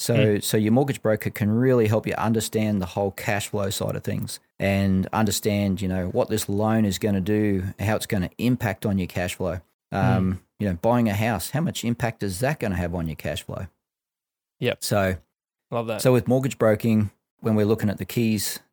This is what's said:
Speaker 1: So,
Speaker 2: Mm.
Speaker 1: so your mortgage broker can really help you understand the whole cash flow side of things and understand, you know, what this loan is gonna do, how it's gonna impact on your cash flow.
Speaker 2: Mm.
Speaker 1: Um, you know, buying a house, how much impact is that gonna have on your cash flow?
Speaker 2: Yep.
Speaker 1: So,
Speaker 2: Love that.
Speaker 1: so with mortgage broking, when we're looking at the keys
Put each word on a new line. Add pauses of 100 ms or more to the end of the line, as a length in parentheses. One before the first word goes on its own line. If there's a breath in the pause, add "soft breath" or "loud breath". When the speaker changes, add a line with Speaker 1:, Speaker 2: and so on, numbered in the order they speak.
Speaker 1:
So,
Speaker 2:
Mm.
Speaker 1:
so
your
mortgage
broker
can
really
help
you
understand
the
whole
cash
flow
side
of
things (180)
and
understand,
you
know,
what
this
loan
is
gonna
do, (160)
how
it's
gonna
impact
on
your
cash
flow. (320)
Speaker 2:
Mm.
Speaker 1:
Um, (180)
you
know,
buying
a
house,
how
much
impact
is
that
gonna
have
on
your
cash
flow? (960)
Speaker 2:
Yep.
Speaker 1:
So, (540)
Speaker 2:
Love
that.
Speaker 1:
so
with
mortgage
broking, (300)
when
we're
looking
at
the
keys (140)